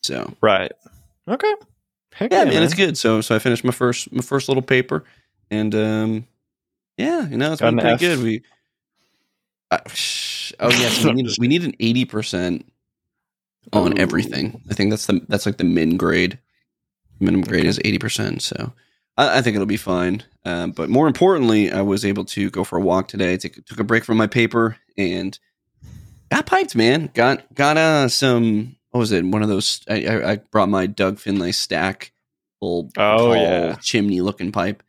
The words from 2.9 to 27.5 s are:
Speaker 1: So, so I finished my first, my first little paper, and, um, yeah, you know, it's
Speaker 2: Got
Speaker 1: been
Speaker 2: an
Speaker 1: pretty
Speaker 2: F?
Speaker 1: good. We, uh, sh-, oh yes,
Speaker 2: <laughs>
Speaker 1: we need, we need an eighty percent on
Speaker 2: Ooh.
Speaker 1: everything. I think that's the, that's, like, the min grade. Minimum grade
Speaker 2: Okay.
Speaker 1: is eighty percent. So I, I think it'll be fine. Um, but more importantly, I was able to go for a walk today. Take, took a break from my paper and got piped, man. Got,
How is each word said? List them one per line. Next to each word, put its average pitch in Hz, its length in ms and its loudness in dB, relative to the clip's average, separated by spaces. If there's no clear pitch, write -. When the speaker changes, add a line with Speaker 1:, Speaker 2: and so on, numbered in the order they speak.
Speaker 1:
So, 110 240 2
so 113 140 0
I 107 40 2
finished 120 240 0
my 127 80 2
first, 120 400 -2
my 127 100 -4
first 135 280 -2
little 135 140 0
paper, 131 400 0
and, 107 240 -2
um, 110 520 -2
yeah, 294 320 -2
you 120 80 -6
know, 147 160 0
it's 156 80 -6
Speaker 2:
Got 117 140 2
Speaker 1:
been 117 40 0
Speaker 2:
an 117 180 0
Speaker 1:
pretty 156 80 -2
Speaker 2:
F? 170 120 0
Speaker 1:
good. 123 60 -2
We, 113 180 -4
uh, 87 60 -2
sh-, - 680 -8
oh 117 100 0
yes, 123 340 2
Speaker 2:
<laughs> - 20 2
Speaker 1:
we 147 80 4
need, 123 140 0
we 120 80 2
need 170 160 2
an 151 160 -6
eighty 117 260 2
percent 90 600 -4
on 90 220 2
Speaker 2:
Ooh. - 80 0
Speaker 1:
everything. - 680 -2
I 101 40 -4
think 101 160 0
that's 110 160 -4
the, 98 240 0
that's, - 160 -2
like, 101 120 -2
the - 60 -2
min 85 340 2
grade. 87 420 0
Minimum 92 280 2
grade 92 140 0
Speaker 2:
Okay. - 80 2
Speaker 1:
is 95 160 -2
eighty 95 140 0
percent. 107 420 -6
So - 320 -8
I, 127 200 4
I 135 40 2
think 117 140 0
it'll 98 120 0
be 101 100 -2
fine. 90 460 -2
Um, 87 260 -6
but - 180 -6
more 135 180 4
importantly, 127 640 4
I 95 100 0
was 101 220 0
able 101 220 0
to 98 240 -4
go 92 140 -4
for 92 140 -4
a 87 40 0
walk 92 260 2
today. 92 300 -2
Take, - 280 -12
took - 140 -16
a 110 40 0
break 113 200 2
from 113 140 0
my 110 100 2
paper 113 500 0
and 92 400 -4
got 285 160 0
piped, 381 280 0
man. 135 380 4
Got, 127 400 0